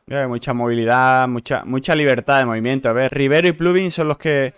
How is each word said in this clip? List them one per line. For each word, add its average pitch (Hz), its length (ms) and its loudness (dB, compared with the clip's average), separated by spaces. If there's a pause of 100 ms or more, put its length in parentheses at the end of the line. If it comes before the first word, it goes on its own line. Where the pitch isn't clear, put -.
Eh, 135 220 -4
mucha 123 260 -6
movilidad, 120 720 2
mucha, 123 380 -4
mucha 131 300 -2
libertad 139 420 2
de 131 80 2
movimiento. 120 440 -2
A 113 40 0
ver, 131 180 0
Rivero 143 360 2
y 170 60 2
Pluvin 180 360 0
son 160 200 -2
los 147 80 -2
que 139 400 -2